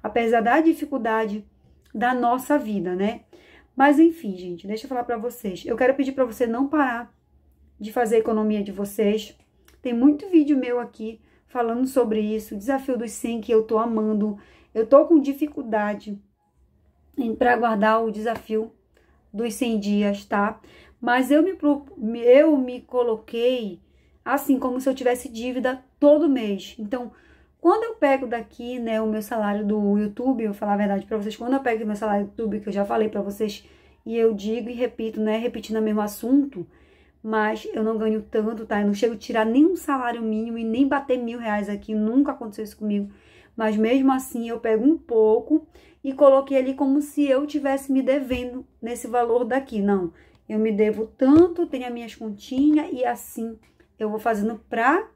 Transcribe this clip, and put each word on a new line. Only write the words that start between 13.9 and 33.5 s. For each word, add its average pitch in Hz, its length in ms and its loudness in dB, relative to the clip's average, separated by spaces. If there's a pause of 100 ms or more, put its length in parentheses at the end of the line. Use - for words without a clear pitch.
Eu 220 140 -2
tô 277 180 8
com 320 160 6
dificuldade 214 1000 -4 (1000)
em, 226 160 -2
pra 240 220 2
guardar 220 460 2
o 226 80 -2
desafio 220 640 -4 (580)
dos 220 220 -6
cem 226 260 -2
dias, 202 460 0
tá? 214 360 -2 (380)
Mas 247 320 0
eu 302 120 6
me 381 100 0
pro-, 294 320 0 (400)
eu 285 320 8
me 247 240 -4
coloquei 233 1040 -2 (420)
assim, 269 340 0
como 262 220 -4
se 262 80 0
eu 262 60 0
tivesse 247 340 -2
dívida 254 560 -6 (140)
todo 294 280 6
mês. 220 520 -2
Então, 226 340 -8 (480)
quando 427 240 2
eu 466 120 -8
pego 269 300 2
daqui, 240 520 -8
né, 226 240 -2
o 220 40 -2
meu 214 140 -2
salário 208 460 -4
do 202 320 2
YouTube, 226 440 -2
eu 214 80 -2
vou 202 80 -10
falar 208 140 -2
a 202 60 0
verdade 202 260 0
pra 220 140 -4
vocês, 208 180 -6
quando 240 160 -4
eu 269 80 0
pego 233 240 -2
meu 214 100 -2
salário 202 300 -2
do 202 60 -12
YouTube, 214 300 -6
que 208 100 -10
eu - 20 -6
já 202 140 -2
falei 220 240 0
pra 208 100 -6
vocês, 202 480 -6 (380)